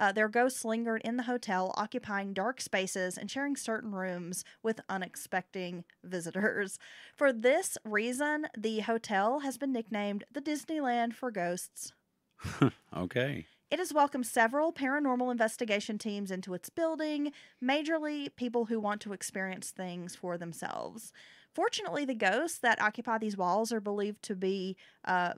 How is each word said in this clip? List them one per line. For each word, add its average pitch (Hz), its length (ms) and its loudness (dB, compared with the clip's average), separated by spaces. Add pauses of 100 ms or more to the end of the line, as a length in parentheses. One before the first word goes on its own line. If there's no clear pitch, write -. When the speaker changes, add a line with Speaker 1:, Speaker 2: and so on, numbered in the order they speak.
Speaker 1:
uh, 202 100 4
their 214 180 4
ghosts 240 360 2
lingered 226 400 0
in 233 140 -2
the 247 60 -2
hotel, 220 520 0
occupying 208 560 -2
dark 202 300 -2
spaces 185 560 -2
and 202 120 -6
sharing 285 260 -2
certain 220 380 -4
rooms 180 480 -4 (200)
with 226 260 0
unexpected 180 960 -6 (180)
visitors. 185 760 -2 (360)
For 285 160 6
this 254 540 4
reason, 254 640 0 (100)
the 220 240 -2
hotel 226 600 2
has 269 180 -4
been 277 140 0
nicknamed 208 600 -2
the 294 80 -6
Disneyland 277 720 0
for 254 180 -6
ghosts. 180 600 -4 (500)
Speaker 2:
<laughs> - 300 4 (240)
Okay. 120 480 0 (260)
Speaker 1:
It 311 100 2
has 330 120 -4
welcomed 285 340 4
several 277 460 4
paranormal 262 600 2
investigation 220 680 0
teams 202 320 -4
into 185 240 -4
its - 160 -8
building, 302 640 0 (300)
majorly 302 760 0
people 240 300 0
who 226 120 0
want 208 240 -2
to 208 100 -8
experience 190 600 -6
things 180 420 -8
for 175 240 -4
themselves. 170 720 -8 (400)
Fortunately, 349 520 -2
the 262 100 0
ghosts 220 440 2
that 233 220 4
occupy 220 380 0
these 214 180 -2
walls 196 360 2
are 220 80 0
believed 208 420 -2
to 202 140 -6
be, 190 400 -2 (280)
uh, 180 340 2